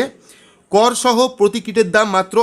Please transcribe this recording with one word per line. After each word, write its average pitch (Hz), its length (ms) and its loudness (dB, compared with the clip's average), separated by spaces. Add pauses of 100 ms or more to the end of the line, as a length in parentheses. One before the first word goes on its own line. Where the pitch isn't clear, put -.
(680)
কর 220 260 2
সহ 247 320 0
প্রতি 208 320 -2
কিটের 208 320 -2
দাম 214 180 2
মাত্র 190 340 -2